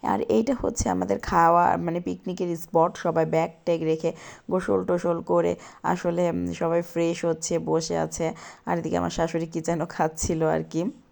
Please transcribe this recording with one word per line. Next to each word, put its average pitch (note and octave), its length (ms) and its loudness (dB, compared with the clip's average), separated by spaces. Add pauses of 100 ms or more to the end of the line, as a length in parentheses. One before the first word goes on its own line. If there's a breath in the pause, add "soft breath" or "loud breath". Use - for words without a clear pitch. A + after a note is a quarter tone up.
আর G3+ 180 0
এইটা A3+ 400 2
হচ্ছে - 280 -2
আমাদের F#3+ 300 0
খাওয়া, F3 580 4
মানে E3+ 220 -2
পিকনিকের F3+ 560 -4
স্পট। E3 420 2
সবাই E3 280 2
ব্যাগ D#3+ 240 2 (160)
ট্যাগ E3 180 2
রেখে D#3+ 300 0 (380 loud breath)
গোসল F#3 340 2
টোসল F3 360 0
করে F3 340 2 (280 loud breath)
আসলে, F3+ 460 0
উম, F3 240 -2
সবাই E3 280 0
ফ্রেশ E3+ 440 -2
হচ্ছে, E3 340 0
বসে E3 380 -2
আছে। D#3+ 360 -2 (320 loud breath)
আর F3 120 -2
এদিকে E3 200 -2
আমার F3 120 0
শাশুড়ি E3+ 360 -2
কি E3 160 -6
যেন E3 240 -2
খাচ্ছিল D#3+ 600 -2
আর D#3+ 160 0
কি। D#3+ 200 -4 (280)